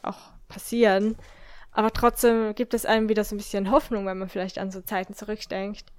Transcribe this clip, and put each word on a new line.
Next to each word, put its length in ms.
auch 140
passieren. 680
Aber 200
trotzdem 600
gibt 200
es 120
einem 220
wieder 160
so 100
ein 40
bisschen 340
Hoffnung, 340
wenn 120
man 100
vielleicht 300
an 120
so 120
Zeiten 320
zurückdenkt, 720